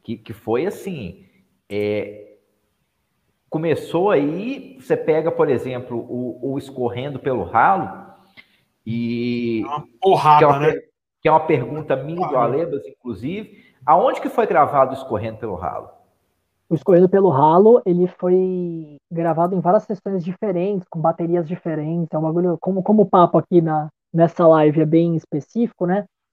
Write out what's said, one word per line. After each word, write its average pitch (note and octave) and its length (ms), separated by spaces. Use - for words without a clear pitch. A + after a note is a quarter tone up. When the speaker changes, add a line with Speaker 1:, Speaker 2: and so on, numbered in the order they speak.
Speaker 1:
Que, A2+ 160
que A2+ 160
foi A#2+ 320
assim, E3 600
é, G#2 680
começou E3 600
aí, F#3+ 720
você - 140
pega, E3 360
por E3 180
exemplo, B2 480
o, B2 560
o C3+ 40
Escorrendo B2+ 640
pelo B2 240
Ralo, D#3 640
e A#2 760
Speaker 2:
É - 40
uma D3 200
porrada, D3+ 380
Speaker 1:
que D#3 40
é D3 40
uma C#3 120
Speaker 2:
né? D3+ 120
Speaker 1:
per-, - 180
que - 60
é D#3 40
uma D#3 140
pergunta D3+ 500
minha D3 220
e F3+ 60
do D#3+ 60
Speaker 2:
Porrada. B2 240
Speaker 1:
Alebas, D#3 340
inclusive, B2+ 760
aonde F3+ 360
que C#4 80
foi A#3 180
gravado C#3 460
Escorrendo A2 440
pelo G#2+ 180
Ralo? B1+ 340
Speaker 3:
O E3+ 60
Escorrendo F3+ 340
pelo G3 200
Ralo, E3+ 540
ele F3+ 240
foi F3+ 880
gravado E3 440
em F3+ 40
várias F3+ 240
sessões F#3+ 400
diferentes, F#3 640
com E3 140
baterias E3 460
diferentes, D#3+ 680
é D#3+ 40
um D#3 40
bagulho, E3 380
como, F#3+ 240
como G#3+ 180
o G3 80
papo F3 300
aqui F3 200
na, D#3 300
nessa E3 340
live D#3 340
é D#3 40
bem E3 300
específico, F3 720
né? G3 180